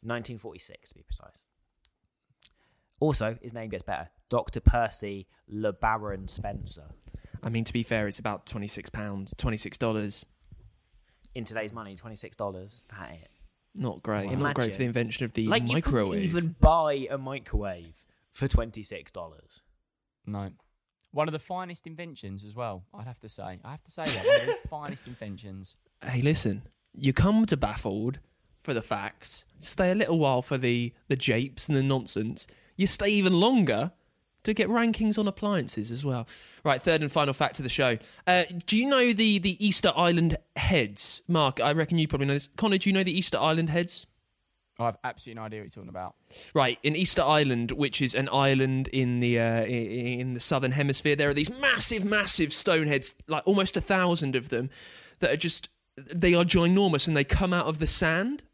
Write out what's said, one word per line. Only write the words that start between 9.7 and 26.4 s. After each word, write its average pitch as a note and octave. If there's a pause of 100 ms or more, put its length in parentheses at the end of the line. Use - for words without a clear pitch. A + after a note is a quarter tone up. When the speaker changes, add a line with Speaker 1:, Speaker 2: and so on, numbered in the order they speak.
Speaker 2:
dollars. G#2+ (1080)
Speaker 1:
In A#2+
today's G#2+
money, G#2
twenty-six A2
dollars. G2
That F#2
it. E2 (460)
Speaker 2:
Not B2
great. G2+
Not C#3
great A#2
for F#2+
the B2+
Speaker 1:
Imagine. -
Speaker 2:
invention A#2
of A2
the A2
Speaker 1:
Like, A#2+
you A#2+ (140)
couldn't -
Speaker 2:
microwave. A2+
Speaker 1:
even E3+
buy D3+
a C#3
microwave G2+ (280)
for -
twenty-six G#2
dollars. D#2+ (640)
Speaker 3:
No. G2+ (600)
One D3+
of D#3
the D#3
finest F3+
inventions D3+
as G#2
well, G#2+ (100)
I'd G#2+
have B2
to A2+
say. G2
I -
have D3+
to -
say -
that. -
One C#5
of -
the A#4
<laughs> -
finest D3
inventions. G2+ (260)
Speaker 2:
Hey, B2
listen. B2 (320)